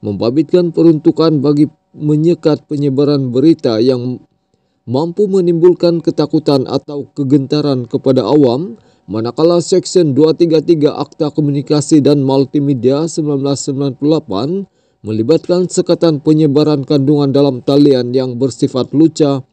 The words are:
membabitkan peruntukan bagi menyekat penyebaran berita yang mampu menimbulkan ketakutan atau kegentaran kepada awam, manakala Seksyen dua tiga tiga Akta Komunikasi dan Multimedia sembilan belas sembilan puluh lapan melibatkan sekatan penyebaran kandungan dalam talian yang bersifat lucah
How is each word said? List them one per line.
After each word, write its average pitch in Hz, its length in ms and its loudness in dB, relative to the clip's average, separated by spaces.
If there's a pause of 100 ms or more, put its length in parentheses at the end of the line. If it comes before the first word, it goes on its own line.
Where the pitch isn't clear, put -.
membabitkan 139 720 -2
peruntukan 160 640 2
bagi 147 320 0 (240)
menyekat 151 720 0
penyebaran 143 640 -2
berita 135 480 0
yang 123 400 -2 (640)
mampu 170 480 -2
menimbulkan 170 720 2
ketakutan 147 640 0
atau 139 480 -6
kegentaran 139 720 -2
kepada 131 400 0
awam, 143 480 2 (320)
manakala 156 560 0
Seksyen 175 480 0
dua 151 240 2
tiga 160 240 0
tiga 151 400 0
Akta 147 320 -6
Komunikasi 147 720 0
dan 143 240 2
Multimedia 139 800 0
sembilan 147 400 -4
belas 139 240 -4
sembilan 135 240 -4
puluh 143 240 -2
lapan 123 300 -6 (580)
melibatkan 160 640 -2
sekatan 165 480 0
penyebaran 151 640 2
kandungan 143 480 0
dalam 131 320 0
talian 139 480 2
yang 127 320 -2
bersifat 131 480 -4
lucah 143 640 0